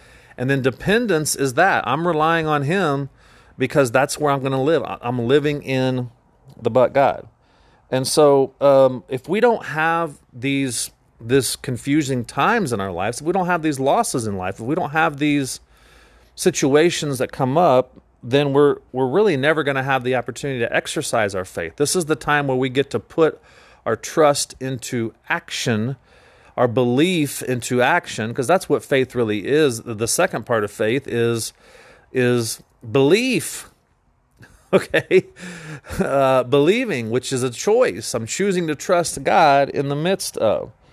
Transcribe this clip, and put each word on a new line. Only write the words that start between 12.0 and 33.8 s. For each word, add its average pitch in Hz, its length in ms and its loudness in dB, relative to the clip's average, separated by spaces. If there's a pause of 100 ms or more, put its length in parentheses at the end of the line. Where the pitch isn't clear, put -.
times 170 480 -2
in 98 80 -2
our 98 100 -6
lives, 101 300 -4
if 147 40 -12
we 170 60 0
don't 180 160 -2
have 175 140 0
these 151 180 -2
losses 139 480 0
in 101 80 -4
life, 92 200 -6
if 113 100 -12
we 143 100 -4
don't 175 160 -4
have 160 260 0
these 143 440 -2 (800)
situations 151 760 2
that 123 160 -4
come 135 240 -2
up, 135 420 2 (240)
then 139 300 0
we're, 143 240 6 (160)
we're 127 160 0
really 185 260 2
never 131 260 2
gonna 135 220 -2
have 135 220 0
the 127 100 2
opportunity 127 440 -6
to 117 140 -2
exercise 117 640 -2
our 92 80 -4
faith. 82 320 -10
This 147 220 0
is 170 80 0
the 151 100 -2
time 147 320 0
where 131 80 0
we 127 140 0
get 131 220 -2
to 117 80 -2
put - 420 0 (440)
our 110 120 -2
trust - 640 0
into 123 520 -6 (140)
action, 131 680 -4 (580)
our 123 120 4
belief 131 760 0
into 123 380 -2
action, 123 520 -2
'cause 120 140 -4
that's 185 220 0
what 135 160 0
faith 131 300 0
really 107 320 -2
is. 135 340 2
The, 117 120 -10
the 110 140 -4
second 165 380 -2
part 113 180 0
of 101 80 -4
faith 113 360 -2
is, 117 440 -2 (640)
is 123 500 0 (260)
belief. 175 800 0 (720)